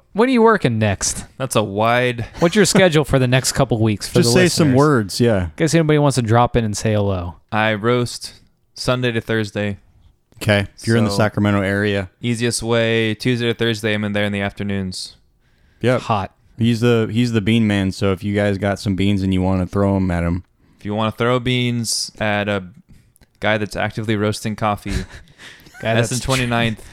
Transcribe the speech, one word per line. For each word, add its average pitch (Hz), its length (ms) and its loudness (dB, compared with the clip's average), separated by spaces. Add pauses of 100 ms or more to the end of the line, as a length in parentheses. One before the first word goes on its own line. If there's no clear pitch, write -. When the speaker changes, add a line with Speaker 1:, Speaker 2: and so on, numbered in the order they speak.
(160)
Speaker 1:
when 240 140 4
are - 20 2
you 240 80 4
working 190 380 2
next? - 480 -2 (100)
Speaker 2:
That's 131 180 -8
a 113 80 4
wide 117 600 0 (160)
Speaker 1:
What's 170 180 2
your 208 80 6
schedule 156 400 4
for 139 140 2
the 127 100 2
next 127 240 0
couple 127 260 0
weeks 110 300 0
for - 120 2
Speaker 3:
Just 117 120 2
Speaker 1:
the 131 80 6
Speaker 3:
say 180 80 4
some 165 200 2
Speaker 1:
listeners? 127 100 4
Speaker 3:
words, 135 420 2
yeah. 110 240 2
Speaker 1:
In 82 140 -6
case 156 160 0
anybody 151 240 4
wants 143 160 2
to 127 80 0
drop 117 340 2
in 117 80 2
and 104 100 -4
say 107 200 -2
hello. 92 420 -2 (160)
Speaker 2:
I 110 220 0
roast 117 580 -2 (400)
Sunday 127 400 -2
to 113 80 -2
Thursday. 104 560 -4 (600)
Speaker 3:
Okay. 101 280 2 (120)
If - 80 -10
you're 113 100 2
in 113 80 4
the 101 60 0
Speaker 2:
So, 101 80 -2
Speaker 3:
Sacramento 104 420 2
area. 98 480 0 (140)
Speaker 2:
easiest 117 400 -2
way, 113 520 0
Tuesday 120 340 -2
to 117 60 0
Thursday, 110 380 -2
I'm 104 120 -2
in 104 100 -4
there 104 100 0
in 104 80 -2
the 101 80 -4
afternoons. 98 760 -6 (680)
Speaker 3:
Yep. 117 180 2
Speaker 1:
Hot. 101 340 -4 (220)
Speaker 3:
He's 113 240 0
the, 117 320 2
he's 117 200 0
the 113 100 0
bean 110 240 2
man, 98 260 0
so 98 200 -2
if 92 120 -4
you 101 100 -2
guys 101 220 2
got 101 220 -2
some 98 180 -2
beans 98 260 0
and 95 120 0
you 92 80 0
wanna 92 240 0
throw 98 300 0
'em 95 140 0
at 87 140 -2
him. 87 200 -4 (340)
Speaker 2:
If - 80 -16
you 104 100 -6
wanna 110 160 -2
throw 123 260 0
beans 120 800 -2
at 104 300 -2
a 98 180 -4 (720)
guy 107 180 -2
that's 104 200 -6
actively 107 400 -4
roasting 107 400 -2
coffee, 104 340 -4
Speaker 1:
<laughs> - 880 -12
Guy 113 140 -2
Speaker 2:
that's 117 160 0
Speaker 1:
that's 120 100 -4
Speaker 2:
in - 40 -10
twenty-ninth 120 680 -2